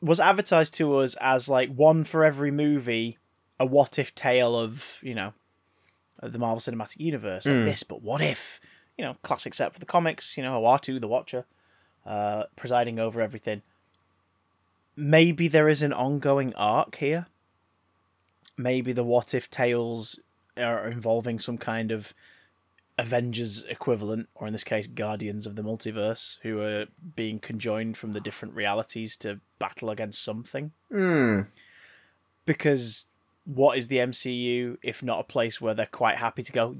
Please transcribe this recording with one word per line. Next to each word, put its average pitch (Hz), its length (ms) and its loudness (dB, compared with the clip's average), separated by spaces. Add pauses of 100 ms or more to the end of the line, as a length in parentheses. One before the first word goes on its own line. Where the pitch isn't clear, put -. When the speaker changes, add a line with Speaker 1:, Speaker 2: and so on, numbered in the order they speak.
Speaker 1:
was 165 180 4
advertised 175 560 4
to 143 220 2
us 135 240 2
as, 131 280 2
like, 131 240 2
one 156 300 6
for 160 200 2
every 143 280 4
movie, 123 680 0 (420)
a 131 60 4
what 135 320 4
if 139 160 -2
tale 123 460 4
of, 113 420 -6
you 127 140 -8
know, 104 180 -6 (840)
of 113 140 -12
the 120 60 -8
Marvel 117 200 0
Cinematic 113 400 -8
Universe. 107 460 -4
Like 139 100 4
Speaker 2:
Mm. 120 80 4
Speaker 1:
this, 107 200 2
but - 200 -10
what 127 180 -2
if? - 380 -4 (380)
You - 80 -6
know, 127 180 -6
classic - 300 -4
set - 200 -2
for - 60 -20
the 180 60 -14
comics, - 520 -2
you 139 60 -6
know, 127 180 -2
Uatu, 131 400 4
the 113 60 -6
Watcher, 123 380 -4 (600)
uh, 104 380 -2 (120)
presiding 120 440 -2
over 113 220 -2
everything. 107 400 -4 (1300)
Maybe 160 520 4
there 151 220 6
is 147 120 2
an 147 120 0
ongoing 139 600 2
arc 107 420 2
here. 160 300 -2 (1300)
Maybe 127 340 0
the 120 120 0
what 120 300 2
if 127 160 -2
tales 117 680 -2 (380)
are 117 300 -2
involving 117 520 -2
some 120 180 -6
kind 113 340 -4
of 107 220 -6 (880)
Avengers 117 640 -2
equivalent, 113 680 -4
or - 140 -12
in 107 60 -6
this 107 100 -6
case, 107 240 -4
Guardians 104 580 -6
of 104 100 -10
the 107 60 -8
Multiverse, 110 800 -6
who 110 220 -4
are 107 240 -4 (280)
being 110 220 -4
conjoined 110 580 -4
from 107 180 -8
the 104 60 -6
different 104 360 -12
realities 107 640 -2
to 101 220 -6 (200)
battle 107 320 -6
against 107 320 -6
something. 135 480 -8 (180)
Speaker 2:
Hmm. 156 520 4 (1040)
Speaker 1:
Because 135 600 0 (400)
what 135 320 4
is 120 100 -2
the 127 120 2
M 123 140 0
C - 200 -4
U 123 480 -2
if - 220 -6
not 117 160 -2
a - 40 -6
place 117 380 -2
where 110 140 0
they're 107 100 -2
quite - 320 0
happy 117 240 -4
to - 100 -10
go, 120 280 0